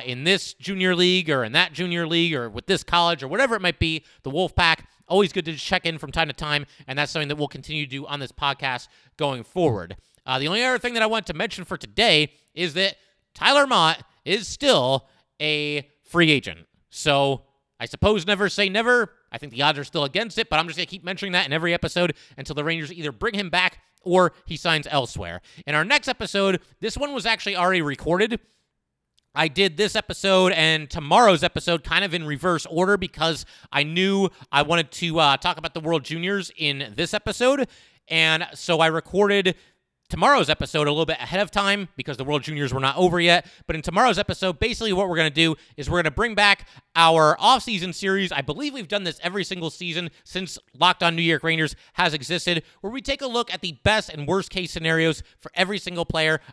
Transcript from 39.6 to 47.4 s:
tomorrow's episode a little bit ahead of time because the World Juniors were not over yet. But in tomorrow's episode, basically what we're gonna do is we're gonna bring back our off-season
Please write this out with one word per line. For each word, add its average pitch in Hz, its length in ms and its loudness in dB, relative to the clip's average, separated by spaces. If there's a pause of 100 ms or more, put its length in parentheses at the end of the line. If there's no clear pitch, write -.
tomorrow's 196 440 4
episode 151 340 0
a 147 60 2
little 151 160 0
bit 156 120 -2
ahead 123 200 -4
of 202 100 -2
time 202 480 0
because 135 180 -8
the 131 80 -6
World 139 200 -2
Juniors 147 280 -4
were 131 80 -4
not 135 160 0
over 175 240 4
yet. 170 280 4 (180)
But 165 100 -6
in 160 60 -8
tomorrow's 190 380 2
episode, 185 400 -4
basically 226 340 -2
what 185 160 0
we're 170 60 -2
gonna 160 160 2
do 156 240 4 (220)
is 135 120 -8
we're 170 80 0
gonna 160 140 0
bring 214 240 -2
back 202 320 4 (280)
our 165 440 6
off-season 185 520 2